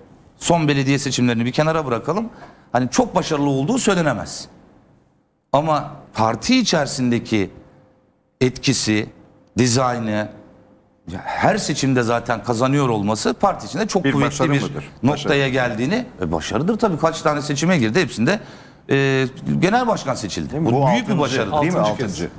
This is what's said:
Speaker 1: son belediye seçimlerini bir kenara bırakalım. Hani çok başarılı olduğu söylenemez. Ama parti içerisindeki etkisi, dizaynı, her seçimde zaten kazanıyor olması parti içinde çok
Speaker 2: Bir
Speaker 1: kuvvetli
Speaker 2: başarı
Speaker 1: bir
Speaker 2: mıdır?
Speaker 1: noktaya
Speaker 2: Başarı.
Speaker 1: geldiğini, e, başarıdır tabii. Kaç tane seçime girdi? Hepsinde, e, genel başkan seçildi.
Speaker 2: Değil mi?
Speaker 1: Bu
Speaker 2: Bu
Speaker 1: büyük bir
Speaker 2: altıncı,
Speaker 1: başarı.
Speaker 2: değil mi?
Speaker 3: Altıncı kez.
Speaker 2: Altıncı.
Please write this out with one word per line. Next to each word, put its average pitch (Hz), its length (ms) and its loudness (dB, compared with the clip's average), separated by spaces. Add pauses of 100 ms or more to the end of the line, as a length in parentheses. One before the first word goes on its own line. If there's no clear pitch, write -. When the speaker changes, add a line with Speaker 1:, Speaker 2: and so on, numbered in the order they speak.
(380)
Speaker 1:
son 165 300 2
belediye 139 320 2
seçimlerini 123 460 0
bir 127 60 -2
kenara 156 340 0
bırakalım. 151 440 -2 (420)
Hani 127 180 0
çok 247 260 0
başarılı 143 340 0
olduğu 143 280 0
söylenemez. 165 680 0 (1040)
Ama 147 380 0 (220)
parti 113 460 2
içerisindeki 123 920 0 (920)
etkisi, 113 680 0 (480)
dizaynı, 117 720 0 (840)
her - 440 -2
seçimde 135 460 0
zaten 117 400 -2
kazanıyor 131 460 0
olması 107 440 0
parti 180 340 -2
içinde 220 200 -4
çok 185 160 0
Speaker 2:
Bir 180 80 2
Speaker 1:
kuvvetli 143 160 2
Speaker 2:
başarı 135 240 0
Speaker 1:
bir 139 100 2
Speaker 2:
mıdır? 71 280 -8 (140)
Speaker 1:
noktaya 143 360 0
Speaker 2:
Başarı. 135 100 0
Speaker 1:
geldiğini, 127 560 -2 (160)
e, 82 100 -2
başarıdır 127 480 0
tabii. 190 180 2
Kaç 160 240 0
tane 147 200 0
seçime 156 360 0
girdi? 120 240 2
Hepsinde, 139 380 0 (500)
e, 135 380 2 (320)
genel 233 280 2
başkan 135 280 -2
seçildi. - 360 -6
Speaker 2:
Değil 147 100 -4
mi? 147 100 2
Speaker 1:
Bu - 0 -
Speaker 2:
Bu 135 160 4
Speaker 1:
büyük 233 200 2
bir 214 60 0
Speaker 2:
altıncı, 170 60 2
Speaker 1:
başarı. 131 420 0
Speaker 2:
değil 170 120 2
mi? 165 60 0
Speaker 3:
Altıncı 107 180 0
kez. 107 140 -4
Speaker 2:
Altıncı. 85 280 -6